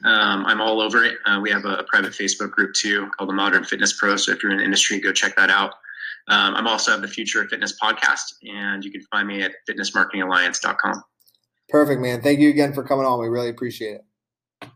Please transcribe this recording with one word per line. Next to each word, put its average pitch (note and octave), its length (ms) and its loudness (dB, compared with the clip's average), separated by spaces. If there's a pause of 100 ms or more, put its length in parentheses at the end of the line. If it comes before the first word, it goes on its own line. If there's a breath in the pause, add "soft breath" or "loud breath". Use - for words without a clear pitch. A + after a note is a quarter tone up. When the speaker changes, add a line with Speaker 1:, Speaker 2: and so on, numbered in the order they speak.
Speaker 1:
Um, G#2+ 400 2
I'm A2 160 2
all A2 220 2
over A2 200 2
it. A2+ 120 2 (100)
Uh, G2+ 180 2
we G#2 80 -2
have G2+ 140 0
a, G2 120 -2
a F#2+ 80 -6
private G2 280 2
Facebook G2+ 380 -4
group, - 240 -2
too, G2+ 420 -2
called G2 140 -6
the F#2+ 40 -2
Modern G2 300 2
Fitness G2+ 340 -2
Pro. G2+ 180 2
So G2+ 160 0
if - 100 -2
you're G2+ 100 0
in G2 60 0
the G#2 60 0
industry, G2 360 2
go G2 120 0
check F#2+ 240 0
that F#2+ 140 4
out. G2 220 2 (560 loud breath)
Um, G2+ 260 2
I'm A2 120 -2
also A2 240 0
have G#2+ 100 2
the G#2 80 -8
Future A2 340 -4
of G2+ 60 -4
Fitness G#2 320 -6
podcast, - 600 0
and G2+ 420 -8
you G2+ 60 -12
can G2+ 100 -14 (100)
find G#2 160 -2
me G2+ 160 -4
at F#2+ 100 -2 (140)
fitness G2 280 -6
marketing G2 280 0
alliance F2+ 360 2
dot F2+ 180 -2
com. G2 260 -2 (680)
Speaker 2:
Perfect, D3 320 4
man. B2 220 -2
Thank C#3+ 160 4
you D3 100 8
again C#3+ 240 4
for C3+ 120 -6
coming C3+ 220 2
on. B2 140 2
We A#2 80 -2
really A#2+ 200 0
appreciate A2+ 480 -8
it. - 800 -20